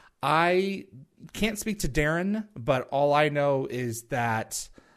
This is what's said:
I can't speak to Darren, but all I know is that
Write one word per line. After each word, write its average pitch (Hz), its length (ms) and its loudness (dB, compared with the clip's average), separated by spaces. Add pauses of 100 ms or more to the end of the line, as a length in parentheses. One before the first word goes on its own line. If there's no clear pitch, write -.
(220)
I 175 640 2 (480)
can't 214 240 -2
speak 208 220 -4
to 165 80 0
Darren, 170 680 0
but 127 340 0
all 143 220 2
I 151 160 4
know 143 400 0
is 120 360 -6
that 117 640 -4 (260)